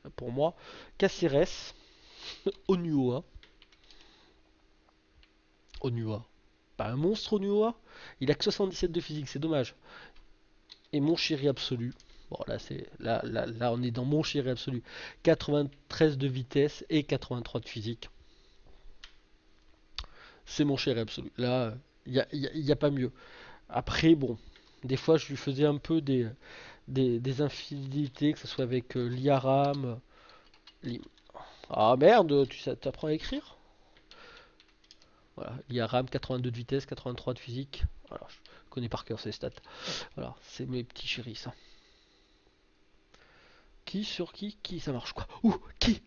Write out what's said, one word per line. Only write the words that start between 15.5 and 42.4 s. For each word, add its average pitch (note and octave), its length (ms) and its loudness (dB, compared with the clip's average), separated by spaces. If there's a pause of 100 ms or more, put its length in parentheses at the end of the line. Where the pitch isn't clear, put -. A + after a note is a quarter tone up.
de C#3 100 0
vitesse C#3 600 2
et D#3 160 2
quatre-vingt-trois B2 560 -4
de - 80 -12
physique. A2+ 400 -6 (2500)
C'est - 180 0
mon C#3 120 2
chéri A#2+ 240 0
absolu. A2+ 360 -6
Là, B2 380 0 (320)
il B2+ 80 -4
y C#3 60 4
a, - 120 2
y C#3+ 140 -2
a, - 80 -6
y D3+ 180 2
a C#3+ 40 2
pas D3 140 4
mieux. B2+ 220 0 (560)
Après, - 460 4
bon, B2 240 2 (440)
des C3 140 0
fois, D#3+ 220 6
je - 100 -8
lui C#3 80 -6
faisais C#3 300 2
un D3 100 4
peu E3 240 0
des, C3 260 2 (600)
des, B2+ 320 2
des B2+ 220 0
infidélités, C#3+ 880 -2
que D3+ 60 -6
ce - 100 -12
soit - 160 -2
avec, B2 320 -2
euh, A#2+ 120 0
Liaram, C3+ 920 2 (800)
Li-, - 200 -6 (640)
ah A2+ 300 6
merde, D3+ 500 8
tu - 100 -12
sais, B2+ 180 -4
t'apprends - 320 -6
à D3+ 40 2
écrire ? - 460 -6 (1800)
Voilà, - 180 -10 (160)
Liaram, B2 380 0
quatre-vingt-deux B2 420 -4
de A2+ 60 -6
vitesse, C3+ 280 -4
quatre-vingt-trois B2+ 480 -6
de B2+ 60 -8
physique. C3+ 460 -6 (240)
Voilà, - 200 -12
je - 80 -20 (320)
connais A#2+ 220 -6
par - 160 -6
cœur A2 120 -6
ses G#2 140 -8
stats. - 180 -8 (640)
Voilà, - 280 -10
c'est - 240 -10
mes B2+ 180 -4
petits - 220 -12
chéris, A#2+ 300 -6
ça. - 180 -10 (2250)